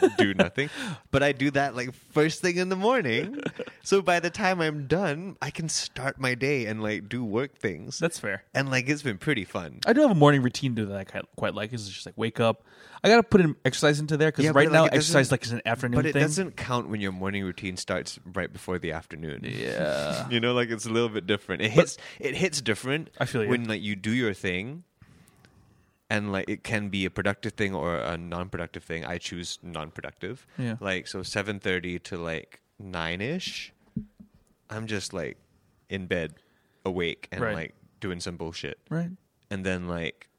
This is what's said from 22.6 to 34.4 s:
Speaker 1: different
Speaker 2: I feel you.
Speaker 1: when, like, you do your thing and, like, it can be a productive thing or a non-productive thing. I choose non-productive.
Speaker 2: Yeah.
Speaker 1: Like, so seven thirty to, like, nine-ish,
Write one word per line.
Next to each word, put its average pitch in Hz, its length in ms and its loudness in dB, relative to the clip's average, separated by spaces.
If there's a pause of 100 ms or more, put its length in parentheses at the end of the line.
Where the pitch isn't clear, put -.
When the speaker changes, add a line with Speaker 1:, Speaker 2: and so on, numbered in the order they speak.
Speaker 1:
different 131 500 -2 (100)
Speaker 2:
I 139 60 -2
feel 113 180 0
you. 101 60 0
Speaker 1:
when, 120 180 0
like, 104 140 -2
you 104 120 -2
do 101 160 -2
your 117 240 2
thing 104 480 -4 (1300)
and, 104 220 -2
like, 95 160 -4
it 104 160 -6
can 104 240 -4
be 95 160 -2
a 87 60 0
productive 101 420 -2
thing 98 220 -2
or 85 240 -2
a 71 180 -4
non-productive 85 680 -8
thing. 82 220 -8
I 85 140 -6
choose 87 440 -10
non-productive. 85 840 -12 (100)
Speaker 2:
Yeah. 117 240 -4
Speaker 1:
Like, 95 260 -4
so 95 160 -8
seven 101 380 -4
thirty 90 400 -2
to, - 160 -10
like, 82 440 -8 (180)
nine-ish, 95 920 -6 (1000)